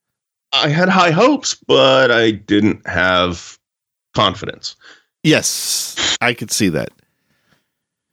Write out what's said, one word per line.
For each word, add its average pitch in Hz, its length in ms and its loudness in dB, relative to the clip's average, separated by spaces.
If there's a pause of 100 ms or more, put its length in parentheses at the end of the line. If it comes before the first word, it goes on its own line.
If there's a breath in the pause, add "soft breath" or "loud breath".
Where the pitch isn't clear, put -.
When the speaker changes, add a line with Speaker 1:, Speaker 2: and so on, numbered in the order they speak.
(520)
Speaker 1:
I 135 160 0
had 170 200 2
high 185 220 2
hopes, 240 440 0
but 131 560 2
I 117 220 2
didn't 104 540 0
have 90 720 -2 (560)
confidence. - 600 -4 (460 soft breath)
Speaker 2:
Yes, - 960 -2
I 120 140 0
could 113 160 -12
see 104 200 0
that. 71 200 -4 (1200)